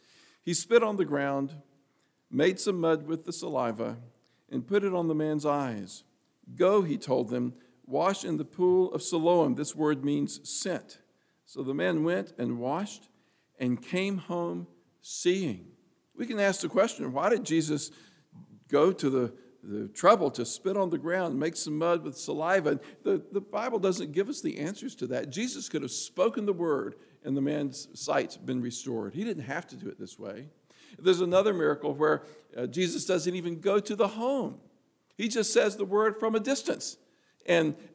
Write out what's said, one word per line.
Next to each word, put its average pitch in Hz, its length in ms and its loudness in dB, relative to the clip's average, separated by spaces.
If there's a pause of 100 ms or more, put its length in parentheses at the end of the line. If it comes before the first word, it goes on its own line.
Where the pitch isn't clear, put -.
(420)
he 175 100 -2
spit 226 300 4
on 214 140 0
the 180 100 0
ground, 139 480 -2 (760)
made 180 300 2
some 185 200 0
mud 160 260 2
with 160 180 -6
the 175 80 -8
saliva, 117 640 -4 (520)
and 127 160 -4
put 202 180 2
it 190 80 0
on 170 160 0
the 160 60 0
man's 151 320 0
eyes. 123 580 -4 (500)
"Go," 190 280 6
he - 160 -2
told 127 320 0
them, 123 240 -2 (320)
"wash 165 380 0
in 160 120 -2
the 151 80 -4
pool 180 480 4
of - 100 -4
Siloam." 165 520 4
This 147 200 -4
word 151 300 0
means 143 420 -2
sent. - 520 -4 (480)
So 135 160 -8
the 131 100 -2
man 165 320 2
went 180 320 0
and 123 220 -2
washed 156 500 -4 (500)
and 123 220 0
came 190 380 -2
home 175 480 -4 (340)
seeing. 165 680 0 (460)
We 240 120 -6
can 220 120 -4
ask 196 220 2
the 165 80 -4
question, 175 440 0
why 160 180 0
did 233 140 2
Jesus 156 460 0 (800)
go 151 240 6
to 151 180 0
the, 123 240 0 (280)
the 104 260 -8
trouble 180 440 4
to 120 120 -4
spit 190 320 -4
on 185 140 0
the 160 80 -2
ground, 165 420 -2
make 165 160 -2
some 151 220 -2
mud 170 260 2
with 143 140 -8
saliva? 156 520 0
And 143 100 0 (220)
the, 196 200 2 (100)
the 196 80 -2
Bible 220 380 -4
doesn't 180 340 0
give 196 160 0
us - 140 -8
the - 160 -4
answers 185 380 -6
to - 120 -4
that. 123 220 -2
Jesus 254 400 -6
could 139 120 -2
have 131 80 -6
spoken 214 540 0
the 202 80 2
word 156 440 0 (280)
and 139 100 -2
the 139 60 0
man's 143 480 -2 (100)
sight 143 460 -2
been 127 160 -4
restored. 117 540 -6
He 190 100 -6
didn't 170 200 -6
have 147 240 -8
to - 80 -18
do 202 120 -12
it - 100 -12
this - 200 -14
way. 107 300 -12 (500)
There's 180 240 4
another 190 320 4
miracle 147 400 2
where, 151 300 2 (300)
uh, 123 120 -2
Jesus 170 400 -2
doesn't 180 280 2
even 170 260 -6
go 196 200 2
to 208 160 -4
the 202 120 4
home. 233 520 -2 (560)
He 214 120 -2
just 220 240 0
says 214 240 4
the 202 100 -2
word 208 340 2
from 220 140 0
a 226 60 2
distance, - 580 -2 (480)
and, 160 280 4 (200)